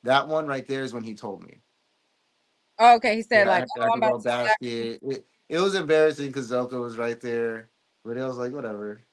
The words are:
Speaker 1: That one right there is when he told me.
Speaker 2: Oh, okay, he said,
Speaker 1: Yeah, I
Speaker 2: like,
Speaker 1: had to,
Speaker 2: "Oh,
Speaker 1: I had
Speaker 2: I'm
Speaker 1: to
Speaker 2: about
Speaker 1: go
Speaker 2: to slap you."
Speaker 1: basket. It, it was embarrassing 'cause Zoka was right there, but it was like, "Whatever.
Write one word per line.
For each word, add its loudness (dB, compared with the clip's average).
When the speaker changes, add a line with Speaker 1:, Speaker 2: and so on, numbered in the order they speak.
Speaker 1:
That 2
one -2
right -6
there -4
is -8
when -8
he -10
told -12
me. -20
Speaker 2:
Oh, 10
okay, 2
he -2
said, 4
Speaker 1:
Yeah, 2
I -
Speaker 2:
like, 4
Speaker 1:
had -4
to, -8
Speaker 2:
"Oh, -2
Speaker 1:
I 0
had 4
Speaker 2:
I'm -
Speaker 1:
to 0
Speaker 2:
about 2
Speaker 1:
go -2
Speaker 2:
to -8
slap 0
you." -6
Speaker 1:
basket. -12
It, -6
it -2
was 0
embarrassing 2
'cause -8
Zoka -2
was -8
right -4
there, -4
but -8
it -6
was -6
like, -6
"Whatever. -10